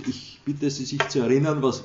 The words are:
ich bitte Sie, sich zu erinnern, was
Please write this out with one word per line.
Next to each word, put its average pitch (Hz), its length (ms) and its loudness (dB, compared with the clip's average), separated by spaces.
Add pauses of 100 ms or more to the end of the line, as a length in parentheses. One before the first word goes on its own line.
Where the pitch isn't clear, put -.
ich - 280 -8 (100)
bitte 147 260 -2
Sie, 135 140 -4
sich 139 240 -2
zu 139 120 0
erinnern, 139 420 4
was 131 220 2